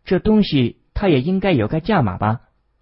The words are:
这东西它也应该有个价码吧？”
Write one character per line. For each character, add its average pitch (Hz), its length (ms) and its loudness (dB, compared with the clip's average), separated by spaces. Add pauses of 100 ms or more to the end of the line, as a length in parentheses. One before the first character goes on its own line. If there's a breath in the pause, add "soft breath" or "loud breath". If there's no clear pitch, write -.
这 180 160 0
东 214 220 2
西 131 360 0 (160)
它 202 140 -2
也 135 120 4
应 185 200 -2
该 190 120 0
有 113 140 0
个 160 140 -4
价 185 220 0
码 92 160 -4
吧？” 110 240 -2 (400)